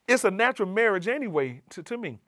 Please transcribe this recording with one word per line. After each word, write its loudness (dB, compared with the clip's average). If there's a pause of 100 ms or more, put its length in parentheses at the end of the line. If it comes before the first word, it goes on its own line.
it's 4
a 6
natural 0
marriage 2
anyway -2 (100)
to, -16
to -8
me. -10